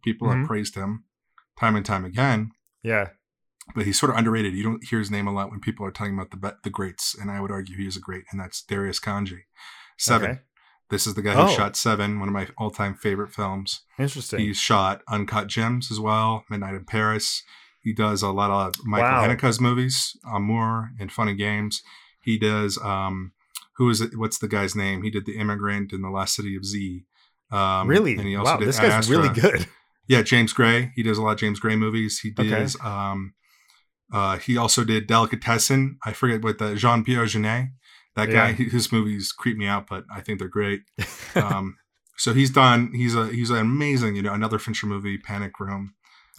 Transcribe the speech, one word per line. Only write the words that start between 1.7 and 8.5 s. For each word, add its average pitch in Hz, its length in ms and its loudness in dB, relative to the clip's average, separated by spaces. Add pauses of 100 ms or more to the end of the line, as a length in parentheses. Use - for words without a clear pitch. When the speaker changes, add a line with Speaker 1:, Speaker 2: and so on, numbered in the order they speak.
Speaker 1:
and 101 100 -2
time 98 180 -2
again. 110 460 0 (320)
Speaker 2:
Yeah. 107 280 0 (640)
Speaker 1:
But 107 100 -2
he's 98 140 0
sort 143 120 4
of 113 80 -2
underrated. 113 360 2
You 98 80 -4
don't 110 220 -4
hear 113 160 -2
his 101 100 -4
name 101 160 -2
a 101 60 -2
lot 98 180 -4
when 104 80 -12
people 104 280 -6
are 98 40 -8
talking 101 240 -6
about 95 160 -8
the - 60 -16
be-, 98 260 -8
the 101 80 -8
greats, - 480 -6
and 101 140 -8
I 101 80 -6
would 98 100 -6
argue 95 260 -10
he 98 120 -6
is 92 80 -10
a 92 40 -14
great, 92 300 -12
and 98 80 -10
that's 92 240 -10